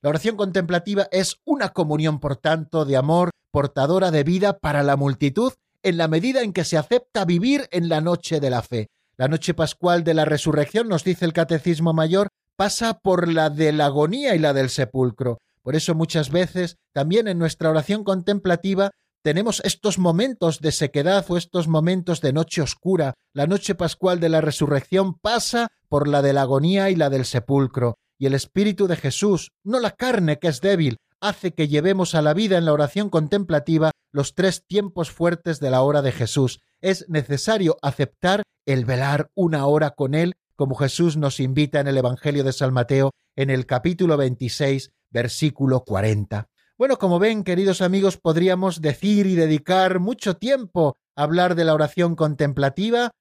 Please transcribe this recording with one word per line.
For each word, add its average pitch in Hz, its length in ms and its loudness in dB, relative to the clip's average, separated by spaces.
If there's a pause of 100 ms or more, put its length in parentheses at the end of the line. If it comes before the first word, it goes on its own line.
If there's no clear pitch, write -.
La 143 80 0
oración 202 260 -2
contemplativa 190 720 -2
es - 340 -2
una 277 260 -2
comunión, 151 500 -2
por 139 160 -4
tanto, 160 480 -2
de 135 120 0
amor, 165 340 2 (200)
portadora 147 600 0
de 151 100 2
vida 190 360 0
para 147 260 0
la 139 120 2
multitud, 139 560 0 (300)
en 185 140 0
la 165 100 0
medida 226 360 0
en 208 100 -4
que 165 120 -2
se 165 140 0
acepta 226 460 -2
vivir 226 480 0
en 170 160 -2
la 160 120 2
noche 165 380 -2
de 139 120 0
la 123 120 -2
fe. 110 260 -6 (280)
La 131 120 0
noche 160 260 -2
pascual 170 480 0
de 160 120 2
la 156 100 4
resurrección, 151 640 0
nos 175 160 -2
dice 180 200 -2
el 165 80 0
Catecismo 165 600 0
Mayor, 160 340 2 (300)
pasa 214 420 -2
por 175 300 2
la 160 200 2
de 151 240 0
la 151 140 2
agonía 180 480 0
y 160 60 2
la 151 120 2
del 135 180 0
sepulcro. 123 680 -2 (240)
Por 139 140 -4
eso 160 180 0
muchas 156 360 -2
veces, 175 480 -2 (140)
también 180 360 0
en 185 100 -2
nuestra 160 320 0
oración 196 320 0
contemplativa, 196 880 0 (320)
tenemos 170 420 0
estos 190 360 -2
momentos 180 600 0
de 151 120 0
sequedad 160 560 0
o 175 80 0
estos 170 320 -4
momentos 170 520 0
de 135 120 0
noche 160 280 -2
oscura. 156 540 -2 (180)
La 143 140 -2
noche 190 300 0
pascual 180 440 -2
de 165 100 2
la 160 100 4
resurrección 151 720 0
pasa 233 540 -2 (200)
por 147 200 0
la 143 120 2
de 139 120 4
la 139 100 2
agonía 165 480 2
y 185 60 0
la 156 120 2
del 135 160 0
sepulcro. 127 720 -2 (220)
Y 135 80 -2
el 135 80 2
Espíritu 196 540 0
de 170 80 0
Jesús, 185 560 -2 (100)
no 233 160 -2
la 220 140 -2
carne 196 480 -2
que 180 80 0
es 143 120 -4
débil, 170 360 0 (240)
hace 185 340 -6
que 156 140 -2
llevemos 170 460 0
a 160 60 2
la 151 140 2
vida 190 240 0
en 170 60 0
la 156 80 2
oración 151 380 0
contemplativa 160 840 0 (200)
los 143 220 -4
tres 180 320 -2
tiempos 185 440 -4
fuertes 170 500 -2
de 143 100 -2
la 127 120 4
hora 143 200 2
de 135 100 0
Jesús. 123 480 -2 (220)
Es 185 260 -2
necesario 156 720 0
aceptar 180 600 -2 (240)
el 131 180 0
velar 135 500 -2
una 156 320 0
hora 151 240 2
con 135 240 -4
Él, 170 200 0 (200)
como 135 200 -2
Jesús 147 420 0
nos 147 240 -2
invita 139 400 0
en 139 60 -2
el 139 100 0
Evangelio 135 480 0
de 135 80 0
San 131 200 -2
Mateo, 135 380 2 (260)
en 135 140 -2
el 127 160 -2
capítulo 170 500 0
veintiséis, 131 720 -2 (200)
versículo 131 760 -2
cuarenta. 104 640 -2 (300)
Bueno, 254 200 0
como 175 200 2
ven, 214 260 2
queridos 185 380 0
amigos, 190 340 2
podríamos 175 640 0
decir 190 460 0
y 190 80 2
dedicar 180 640 2
mucho 190 360 -4
tiempo 202 600 -2 (180)
a 143 80 -4
hablar 175 320 2
de 165 100 2
la 160 100 4
oración 160 420 0
contemplativa 156 920 0 (100)